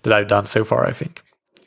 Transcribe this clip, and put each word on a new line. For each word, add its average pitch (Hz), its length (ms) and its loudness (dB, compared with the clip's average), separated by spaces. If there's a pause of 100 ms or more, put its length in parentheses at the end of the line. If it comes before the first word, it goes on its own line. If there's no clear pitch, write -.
that 110 80 2
I've 104 160 2
done 101 180 2
so 110 160 -2
far, - 240 0
I - 60 -4
think. - 300 -12 (440)